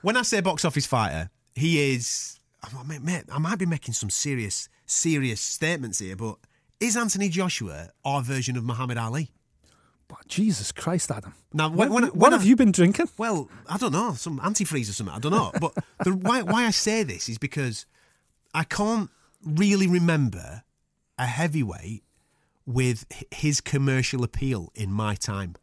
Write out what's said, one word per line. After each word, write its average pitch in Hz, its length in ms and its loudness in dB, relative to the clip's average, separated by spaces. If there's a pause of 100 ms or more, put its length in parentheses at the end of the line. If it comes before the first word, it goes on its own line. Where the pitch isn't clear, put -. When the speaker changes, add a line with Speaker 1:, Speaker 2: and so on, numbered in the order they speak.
Speaker 1:
When 214 160 2
I 247 60 4
say 208 180 2
box 175 240 0
office 147 200 0
fighter, 92 440 0 (260)
he 143 380 2
is, - 440 -4 (240)
I 123 220 -14
mean, 147 220 -10
mate, 170 260 -2
I 135 80 -4
might 175 180 -2
be 185 80 -2
making 151 280 -2
some 104 160 -4
serious, 120 580 -4 (180)
serious 135 540 0
statements 147 600 -2
here, 95 180 -8
but 110 180 -6 (460)
is 226 160 2
Anthony 202 320 0
Joshua 101 600 -4 (120)
our 139 180 0
version 127 360 -2
of 117 80 -4
Muhammad 123 320 -4
Ali? 117 340 -4 (760)
Speaker 2:
But - 180 -20
Jesus 175 460 0
Christ, - 360 -2
Adam. 104 240 -6 (200)
Speaker 1:
Now, 156 160 0
when, 196 200 4
Speaker 2:
What, - 20 0 (100)
Speaker 1:
when, - 20 6
Speaker 2:
what - 140 0
Speaker 1:
when 240 160 8
Speaker 2:
have 262 80 4
Speaker 1:
I - 20 2
Speaker 2:
you 226 140 8
been 220 160 6
drinking? 185 340 4 (100)
Speaker 1:
Well, 202 320 -2 (160)
I 185 120 -4
don't 214 160 0
know. 214 240 0
Some 147 240 -6
antifreeze 156 480 -2
or - 20 -8
something. 95 240 -6
I 110 40 -8
don't 147 120 -2
know. 220 300 2
But 165 120 -2 (160)
Speaker 2:
<laughs> - 140 -8
Speaker 1:
the, 185 100 2
why, 202 280 0
why 214 240 2
I 220 60 2
say 220 320 0
this 113 260 -6
is 110 80 -6
because 131 480 -4 (680)
I 156 120 -2
can't 208 440 0 (320)
really 190 460 4
remember 143 760 2 (540)
a 123 100 -2
heavyweight 120 760 -2 (640)
with 123 440 0
h-, - 220 -16
his 147 300 0
commercial 135 640 0
appeal 113 500 -4
in 101 160 -4
my 104 240 0
time. 98 460 -6